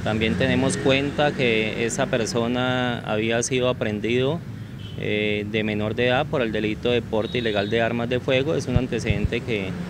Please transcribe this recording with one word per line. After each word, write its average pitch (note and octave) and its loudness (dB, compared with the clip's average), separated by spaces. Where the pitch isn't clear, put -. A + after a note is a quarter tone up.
También A2 2
tenemos C3 2
cuenta C#3 2
que A2+ 0
esa B2 -2
persona B2 0
había A2+ 0
sido B2+ 0
aprendido, B2 0
eh, G#2 0
de A2 2
menor G#2+ 0
de B2 2
edad C3+ 2
por D3 0
el A2+ 0
delito G#2+ 0
de A#2+ 4
porte G#2+ -2
ilegal G#2 0
de A#2 2
armas A#2 0
de B2 0
fuego. C#3 2
Es D3 -2
un B2 0
antecedente A#2 0
que G2+ -2